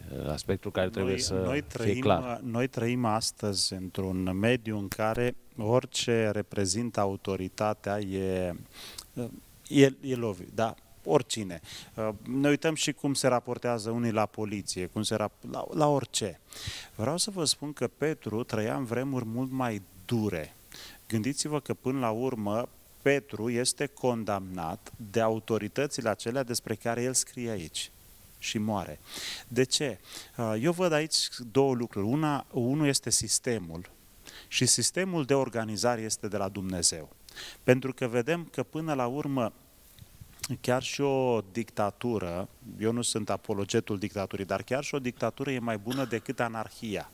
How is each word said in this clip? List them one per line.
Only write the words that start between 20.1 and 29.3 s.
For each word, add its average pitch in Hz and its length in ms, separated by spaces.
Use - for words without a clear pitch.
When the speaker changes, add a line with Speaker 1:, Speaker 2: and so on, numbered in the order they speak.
Speaker 2:
Gândiți-vă 139 520
că, - 140
până 135 260
la 120 100
urmă, 113 600
Petru 123 480
este 123 360
condamnat 98 1080
de 113 100
autoritățile 110 880
acelea 120 340
despre 117 320
care 117 260
el 127 120
scrie 120 360
aici 90 420
și - 180
moare. 101 420